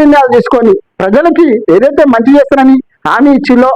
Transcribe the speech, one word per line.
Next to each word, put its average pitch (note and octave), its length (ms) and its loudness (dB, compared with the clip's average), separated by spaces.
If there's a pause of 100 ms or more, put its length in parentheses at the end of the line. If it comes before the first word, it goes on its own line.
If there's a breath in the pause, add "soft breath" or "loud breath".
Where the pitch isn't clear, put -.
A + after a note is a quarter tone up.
నిర్ణయాలు C#4+ 360 2
తీసుకొని A#3 360 0 (280)
ప్రజలకి D#4+ 460 0 (280)
ఏదైతే C#4 280 0 (120)
మంచి A3+ 220 0
చేస్తారని C4+ 400 2 (300)
హామీ A#3 320 0
ఇచ్చిల్లో B3+ 360 0